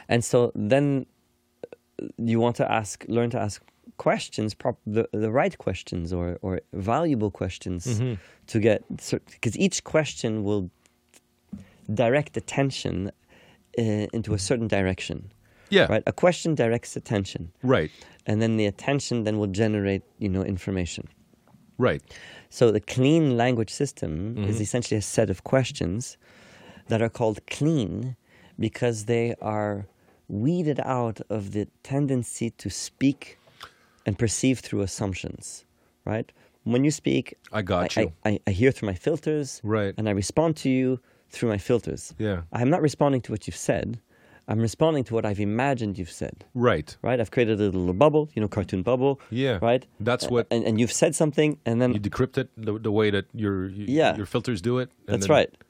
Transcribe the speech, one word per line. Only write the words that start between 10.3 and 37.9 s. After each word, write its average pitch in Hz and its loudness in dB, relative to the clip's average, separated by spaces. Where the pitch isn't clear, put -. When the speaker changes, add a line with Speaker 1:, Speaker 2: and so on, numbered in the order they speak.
Speaker 1:
will 98 -2
direct 127 2
attention, 101 -2
uh, 120 0
into 104 -2
a 101 -2
certain 113 0
direction. 95 -2
Speaker 2:
Yeah. 185 6
Speaker 1:
Right? 110 2
A - 2
question 170 2
directs 117 0
attention. 95 -4
Speaker 2:
Right. 113 2
Speaker 1:
And 107 2
then 113 2
the 107 2
attention 120 -2
then 107 0
will 104 0
generate, 98 0
you 104 -2
know, 95 0
information. 92 -4
Speaker 2:
Right. 95 2
Speaker 1:
So 117 6
the 107 4
clean 135 4
language 117 2
system 104 -4
is 104 0
Speaker 2:
Mm-hmm. 113 -2
Speaker 1:
essentially 113 -2
a 104 0
set 104 0
of 95 -4
questions 123 -2
that 110 2
are 113 2
called 110 0
clean 127 -2
because 113 -2
they 117 0
are 104 -4
weeded 151 0
out 123 -2
of 101 -4
the 101 -2
tendency 131 -2
to - -8
speak - -2
and 98 -2
perceive 123 2
through 104 -4
assumptions, - -6
right? 110 -4
When 123 2
you 151 4
speak, 135 -2
Speaker 2:
I 107 -2
got 90 0